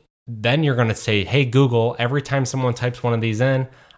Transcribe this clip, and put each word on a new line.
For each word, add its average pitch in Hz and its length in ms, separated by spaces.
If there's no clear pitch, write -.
then 117 360
you're 139 140
gonna 110 180
say, 104 300
"Hey, 135 200
Google, 120 540
every 131 240
time 139 220
someone 127 300
types 123 280
one 120 120
of 113 60
these 110 200
in, 131 280